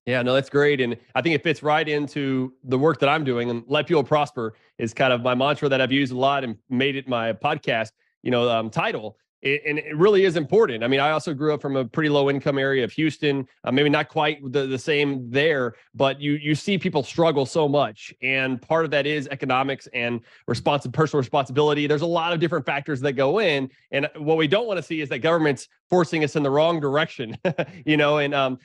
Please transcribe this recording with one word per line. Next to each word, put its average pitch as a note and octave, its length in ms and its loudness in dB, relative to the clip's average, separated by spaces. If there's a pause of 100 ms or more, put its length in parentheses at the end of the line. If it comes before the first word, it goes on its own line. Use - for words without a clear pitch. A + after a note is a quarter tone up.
Yeah, B2 160 0
no, B2+ 140 0
that's C3+ 160 0
great. C#3+ 320 2
And A#2+ 160 -2 (160)
I C3 80 -2
think D#3+ 120 0
it C#3+ 80 -2
fits D#3+ 200 -2
right D3+ 260 0
into C3+ 640 -2 (100)
the C3 160 -2
work D3+ 220 2
that C#3 80 4
I'm D#3 160 2
doing. A#2+ 240 -2
And A#2+ 180 -6
Let D3 200 -2
People D#3 180 2
Prosper C#3 500 -2 (220)
is A2+ 160 -6
kind C3 220 2
of A#2+ 80 -2
my B2 120 0
mantra C#3+ 360 0
that C3 100 2
I've B2+ 120 0
used C#3 200 0
a B2+ 60 -6
lot C3+ 260 0
and A2 140 -8 (100)
made C3 260 0
it C3+ 140 -10
my A2+ 240 -2
podcast, B2+ 600 -2 (300)
you B2 80 -4
know, A#2+ 200 2
um, A2+ 180 0
title. D3 480 -4 (260)
It, C#3+ 240 -2
and D3 120 -2
it D3+ 160 -8
really F#3+ 300 6
is F3 140 2
important. D#3 440 2
I A#2+ 60 0
mean, C3+ 120 2
I D3 100 2
also D#3 240 -2
grew D3+ 180 0
up D3 80 -4
from C#3 160 -4
a C3 80 0
pretty D3+ 240 -2
low C#3+ 220 4
income C#3 260 -2
area C3+ 260 0
of G#2+ 100 -2
Houston, C#3+ 540 -2 (180)
uh, - 60 -4
maybe C#3+ 200 4
not D3+ 180 0
quite D3+ 340 -2
the, C3+ 240 -2
the C3 120 -2
same C#3 520 -2
there, C3+ 440 2 (200)
but C3+ 240 0
you, C#3+ 140 -2
you D3+ 220 -2
see F#3+ 240 -2
people D3+ 240 -2
struggle D#3+ 420 2
so D3+ 240 0
much. C3 540 -2
And C3 360 -2
part D#3+ 280 0
of C#3+ 60 -6
that C#3+ 140 2
is D3 240 -4
economics C3+ 640 -2
and A#2+ 300 -4 (260)
responsi-, C#3+ 420 -2
personal D3+ 300 0
responsibility. D3 640 0
There's D3 140 0
a E3+ 60 -2
lot E3+ 260 -2
of E3+ 80 -2
different D#3+ 240 0
factors C#3+ 380 -4
that C#3+ 100 0
go C#3 260 2
in. D3 300 0 (220)
And C#3+ 260 -2
what D#3+ 220 0
we D#3+ 100 2
don't G#3 180 2
wanna F#3+ 160 -4
see D#3 200 -6
is C3+ 80 -6
that D3 80 -6
government's D#3 500 0 (220)
forcing E3+ 340 2
us C#3 120 -2
in D3+ 60 0
the C#3 80 0
wrong D#3+ 300 2
direction, C#3 560 -2 (240)
<laughs> - 240 -10
you D3+ 140 2
know? D3 180 4
And, C#3+ 180 0
um, C3 300 0